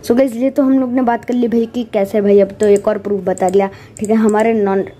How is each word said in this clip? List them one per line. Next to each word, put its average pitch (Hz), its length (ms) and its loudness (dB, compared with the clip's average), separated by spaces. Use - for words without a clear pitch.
So 240 140 0
guys 262 180 0
ये 254 140 0
तो 269 140 0
हम 269 160 2
लोग 254 140 -4
ने 262 80 0
बात 233 240 -2
कर 247 80 -4
ली 247 140 0
भाई 226 180 0
कि 240 180 -8
कैसे 202 280 -2
भाई, 202 180 4
अब 196 200 2
तो 214 80 2
एक 202 200 2
और 208 100 -2
proof 202 260 -6
बता 185 260 -2
दिया, 196 200 0
ठीक 208 100 -6
है, 220 60 2
हमारे 220 380 2
नॉन 196 300 0